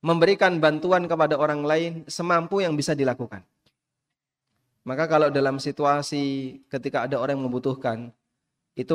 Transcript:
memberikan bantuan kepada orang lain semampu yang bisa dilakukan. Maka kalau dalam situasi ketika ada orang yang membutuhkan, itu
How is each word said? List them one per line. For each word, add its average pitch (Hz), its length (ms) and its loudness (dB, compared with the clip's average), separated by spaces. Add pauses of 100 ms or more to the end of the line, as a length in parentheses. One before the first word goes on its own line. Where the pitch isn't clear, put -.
memberikan 170 560 4
bantuan 160 480 2
kepada 156 320 2
orang 147 240 0
lain 160 300 0 (180)
semampu 170 480 0
yang 170 160 0
bisa 147 180 -2
dilakukan. 123 480 -4 (1400)
Maka 135 240 -4
kalau 151 240 4
dalam 139 320 0
situasi 143 1040 -2
ketika 131 400 -4
ada 135 160 -2
orang 139 160 -2
yang 135 80 -4
membutuhkan, 123 640 -4 (640)
itu 127 200 -8